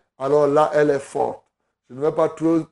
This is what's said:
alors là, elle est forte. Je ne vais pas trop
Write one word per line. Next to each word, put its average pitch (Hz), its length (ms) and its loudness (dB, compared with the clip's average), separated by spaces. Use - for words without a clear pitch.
alors 143 280 2
là, 151 260 2
elle 147 180 2
est 139 80 -2
forte. 127 420 -6
Je 123 60 -18
ne 135 60 -12
vais 156 100 0
pas 160 180 0
trop 160 300 -2